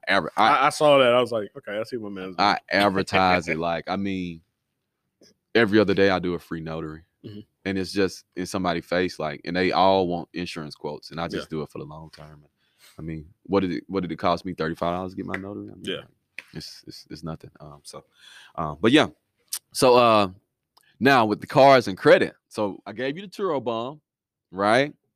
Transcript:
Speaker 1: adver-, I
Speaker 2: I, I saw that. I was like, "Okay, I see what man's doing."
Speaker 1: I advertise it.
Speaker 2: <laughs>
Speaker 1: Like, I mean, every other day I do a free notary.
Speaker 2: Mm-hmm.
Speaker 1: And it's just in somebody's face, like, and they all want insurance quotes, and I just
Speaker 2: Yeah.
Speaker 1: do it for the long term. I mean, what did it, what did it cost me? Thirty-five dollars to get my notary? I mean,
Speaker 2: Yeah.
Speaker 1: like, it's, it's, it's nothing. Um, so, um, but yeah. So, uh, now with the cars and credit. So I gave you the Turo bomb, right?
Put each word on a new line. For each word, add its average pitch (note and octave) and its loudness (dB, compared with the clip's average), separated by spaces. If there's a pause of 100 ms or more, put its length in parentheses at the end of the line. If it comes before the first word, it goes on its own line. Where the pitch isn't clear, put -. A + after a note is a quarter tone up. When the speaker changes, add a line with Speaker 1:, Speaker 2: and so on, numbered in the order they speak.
Speaker 1:
adver-, F#2+ 0
I E3 4
Speaker 2:
I, C#3 4
I D3+ 4
saw D3 4
that. B2 6
I B2 4
was A2+ -4
like, G#2+ -6
"Okay, G#2 -10
I A2+ -6
see B2+ -10
what G#2 -10
man's F#2 -10
doing." F#2+ 2
Speaker 1:
I F#2 2 (140)
advertise F#2 2
it. D#2+ -4
Speaker 2:
<laughs> - -
Speaker 1:
Like, E2 -4
I F2+ -4
mean, F#2 -8 (1120)
every G#2+ 4
other G2 4
day G2 4
I F#2 2
do F2 -4
a E2+ -6
free E2 -10
notary. D#2+ -10 (200)
Speaker 2:
Mm-hmm. G#2 -16 (240)
Speaker 1:
And F#2+ -4
it's F#2 -6
just F#2+ -2 (100)
in F2+ -8
somebody's F2 -4
face, F2+ -4
like, D2+ -8
and E2+ -8
they F#2 0
all F#2+ 2
want F2 -8
insurance E2 -10
quotes, - -12
and D#2+ -10
I E2+ -6
just E2+ -10
Speaker 2:
Yeah. D#2 -8
Speaker 1:
do D2+ -6
it D2 -12
for - -18
the D2 -14
long D#2 -20
term. D2+ -20 (540)
I D2+ -16
mean, D#2+ -12 (160)
what G2 0
did F#2 -2
it, - -8
what F#2+ -4
did E2+ -8
it D#2+ -8
cost F2 -2
me? F2+ -8
Thirty-five E2+ -4
dollars F#2 -10
to F#2+ -20
get F#2 -10
my F#2+ -8
notary? G2+ -14
I G2 -20
mean, F#2 -20
Speaker 2:
Yeah. F#2 -8
Speaker 1:
like, C#2 -16 (480)
it's, - -18
it's, - -20
it's D#2 -16
nothing. D#2+ -12 (100)
Um, D2 -20
so, - -20 (500)
um, D#2 -8
but A#2+ 2
yeah. C#3 4 (680)
So, B2 6
uh, A2 6 (720)
now B2+ 6
with G#2 -2
the - -14
cars C3 6
and F#2 -8
credit. D3 4 (140)
So G#2 -6
I G#2 -14
gave C3+ -8
you G3 -16
the G#3 -18
Turo E3+ -4
bomb, A#2+ -6 (520)
right? A2 2 (220)